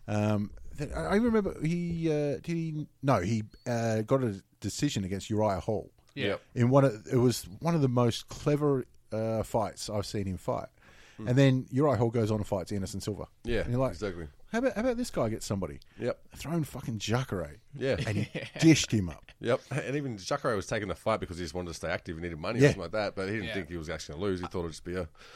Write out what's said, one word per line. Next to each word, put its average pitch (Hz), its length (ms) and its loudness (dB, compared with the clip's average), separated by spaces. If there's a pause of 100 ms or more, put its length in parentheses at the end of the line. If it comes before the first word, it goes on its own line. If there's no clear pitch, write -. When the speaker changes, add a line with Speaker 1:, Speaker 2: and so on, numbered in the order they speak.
Speaker 1:
Um, 104 420 0 (260)
then 147 180 -6
I, 156 60 -4
I 165 160 0
remember 220 380 2 (100)
he, 170 460 0
uh, 147 320 0
did - 60 -20
he, 160 380 -2 (160)
no, 131 180 4
he, 107 240 0 (220)
uh, 113 360 0
got 131 220 2
a 98 180 -2 (180)
decision 110 440 -2
against 92 260 -4
Uriah 104 300 2
Hall. 107 300 -4 (240)
Speaker 2:
Yeah. 131 120 -4
Speaker 3:
Yep. 95 140 -2 (160)
Speaker 1:
In 120 140 4
one 139 140 8
of, 104 260 0
it 131 60 2
was 120 280 4 (160)
one 170 140 0
of 160 60 2
the 135 80 4
most 120 400 2
clever, 147 560 0 (280)
uh, 110 320 0
fights - 440 -4
I've 104 180 -2
seen 101 200 -4
him 95 100 -2
fight. - 300 -4 (500)
Speaker 3:
Hmm. 110 120 -6
Speaker 1:
And 123 100 4
then 131 320 6
Uriah 135 260 4
Hall 117 140 4
goes 110 220 2
on 110 60 2
and 101 80 -4
fights 92 260 -2
Anderson 95 280 -4
Silva. 85 260 -6 (180)
Speaker 3:
Yeah, 117 160 0
Speaker 1:
And - 100 -2
you're 123 100 0
like, 127 120 0
Speaker 3:
exactly. 87 340 -6 (240)
Speaker 1:
"How 220 80 -2
about, 254 160 2
how 202 60 -4
about 240 160 0
this 247 140 -4
guy 123 180 0
gets - 180 -4
somebody?" 85 320 -2 (220)
Speaker 3:
Yep. 120 180 -2 (160)
Speaker 1:
Throwing 156 300 -2
fucking 120 340 -6
Jacare. 101 600 -2 (180)
Speaker 3:
Yeah. 127 280 0
Speaker 1:
And 104 140 0
he 104 100 0 (220)
Speaker 2:
<laughs> - 80 -12
Speaker 1:
dished 160 320 8
him 98 180 2
up. - 220 -14 (100)
Speaker 3:
Yep. 117 200 0 (100)
And 127 260 -4
even 135 220 -6
Jacare 135 380 -2
was 95 100 -4
taking 104 220 -4
the 85 80 -4
fight 107 240 0
because 87 180 -6
he 87 60 -4
just 82 100 -6
wanted 90 140 -4
to 80 60 -8
stay 82 140 -6
active. 85 280 -6
He 82 60 -8
needed 82 180 -6
money 110 180 -2
Speaker 1:
Yeah. 139 80 8
Speaker 3:
or - 40 8
something 95 120 -2
like 87 100 -8
that. 104 220 -2
But 95 140 -4
he 104 60 -2
didn't 110 140 -4
Speaker 2:
Yeah. 110 60 -6
Speaker 3:
think 90 140 -6
he 87 80 -8
was 80 120 -8
actually 78 280 -8
gonna 90 100 -4
lose. 92 140 0
He 92 80 -6
thought 92 120 -6
it'd 85 120 -4
just - 120 -14
be 87 120 -8
a, 87 120 -4 (280)